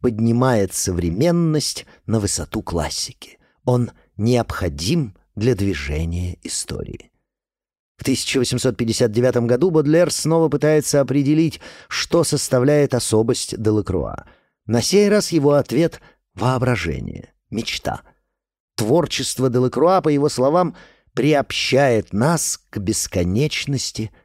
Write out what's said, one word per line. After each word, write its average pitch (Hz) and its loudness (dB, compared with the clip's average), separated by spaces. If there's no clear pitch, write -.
поднимает 117 2
современность 143 0
на 110 0
высоту 98 -4
классики. - -8
Он 123 0
необходим 110 -2
для 117 0
движения 85 -4
истории. - -10
В - -16
тысяча - -2
восемьсот 123 0
пятьдесят 117 0
девятом 120 2
году 123 2
Бодлер 156 4
снова 160 2
пытается 147 2
определить, 143 0
что - 0
составляет 139 2
особость 113 0
Делакруа. 101 -2
На 113 2
сей 202 4
раз 208 0
его 147 4
ответ — 143 0
воображение, 95 -2
мечта. - -6
Творчество 131 0
Делакруа, 131 2
по 160 2
его 143 2
словам, 151 0
приобщает 131 0
нас 147 0
к - -16
бесконечности, 110 -2